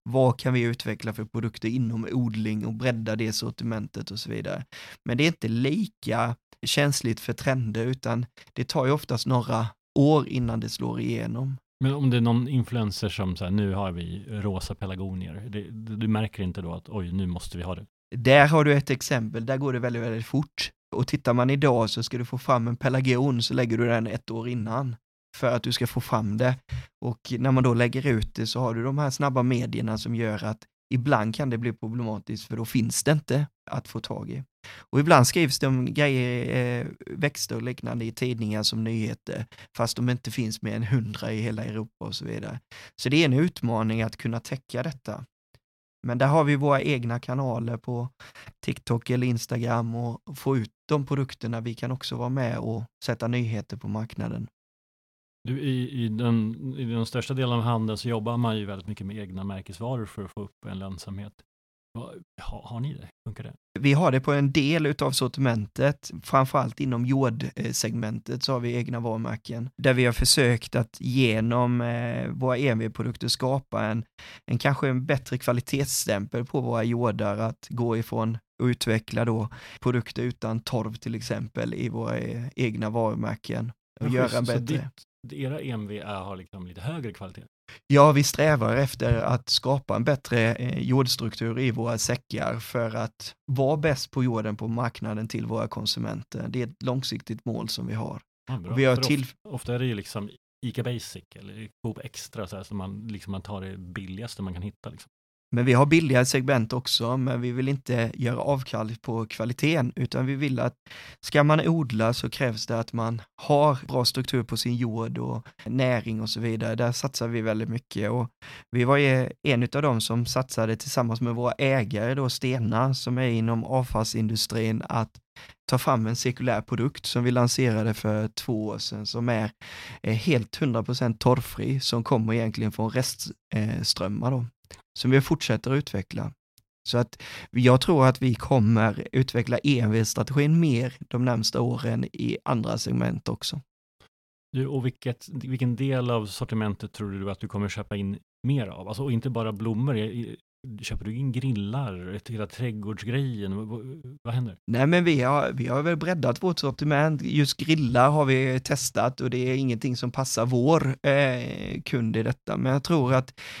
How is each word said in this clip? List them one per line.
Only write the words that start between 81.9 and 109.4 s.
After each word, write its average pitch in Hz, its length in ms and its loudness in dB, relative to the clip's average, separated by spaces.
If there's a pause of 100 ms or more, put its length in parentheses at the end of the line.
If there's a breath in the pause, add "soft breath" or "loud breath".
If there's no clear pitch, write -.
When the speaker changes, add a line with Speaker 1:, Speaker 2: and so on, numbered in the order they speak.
Speaker 1:
eh, 117 260 -6 (120)
egna 113 340 -2
varumärken 113 840 -2 (280)
och 113 60 -2
Speaker 2:
Men 123 80 0
Speaker 1:
göra 127 120 4
Speaker 2:
schysst, 113 140 0
Speaker 1:
en 120 60 0
Speaker 2:
så 117 60 0
Speaker 1:
bättre. 123 380 -2 (400)
Speaker 2:
ditt, 143 100 -12
era 135 220 -4
E 135 100 -6
M 107 160 -6
V 104 120 -8
är, 104 160 -8
har 95 200 -8
liksom 92 320 -14
lite 90 140 -16
högre 127 320 -6
kvalitet? 92 300 -14 (440 loud breath)
Speaker 1:
Ja, 143 240 10
vi 143 120 4
strävar 131 520 2
efter 127 380 0
att 123 360 0
skapa 131 460 0
en 110 80 0
bättre, 120 520 2
eh, 127 240 -4
jordstruktur 123 800 0
i 127 120 2
våra 117 260 -2
säckar 117 640 -2
för 113 360 -4
att - 380 -8 (180)
vara 135 260 2
bäst 147 340 0
på 131 120 0
jorden 110 320 0
på 110 120 -6
marknaden 113 600 -4
till 113 180 -6
våra 110 220 -4
konsumenter. 113 840 -6
Det 123 120 -4
är 120 60 -4
ett - 160 -14
långsiktigt 127 640 -6
mål 117 240 -4
som 123 180 -6
vi 110 60 -6
har. 110 280 -6 (300)
Speaker 2:
Ja, 131 60 -4
bra. 87 140 -10
Speaker 1:
Och 127 80 0
vi 135 60 4
har 127 100 6
Speaker 2:
För 123 80 0
Speaker 1:
till- 139 200 0
Speaker 2:
of-, - 260 -14
ofta 123 260 -4
är 120 40 -2
det 127 60 -2
ju 120 100 -2
liksom 101 340 -8 (360)
ICA 117 180 -4
Basic 113 400 -8 (120)
eller 101 320 -16 (160)
Coop 110 200 -6
Extra - 440 -12
så 101 80 -12
här, 95 80 -10
så 107 120 -10
man, 98 320 -8
liksom, 101 240 -10
man 95 100 -6
tar 101 200 -10
det 95 160 -10
billigaste 95 640 -10
man 95 120 -6
kan 87 100 -8
hitta, - 260 -10
liksom. - 200 -18 (460)
Speaker 1:
Men 120 100 4
vi 127 80 6
har 127 120 8
billiga 143 400 6
segment 131 480 2
också, 123 440 0
men 127 240 0
vi 123 100 -2
vill 131 160 0
inte 123 460 0
göra 120 260 0
avkall 117 640 -2
på 113 240 -2
kvaliteten, 123 680 0